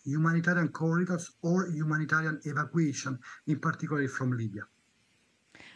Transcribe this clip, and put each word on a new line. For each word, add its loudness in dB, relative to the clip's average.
humanitarian 2
corridors, 0
or 2
humanitarian 0
evacuation, -2
in 2
particular -2
from -2
Libya. -4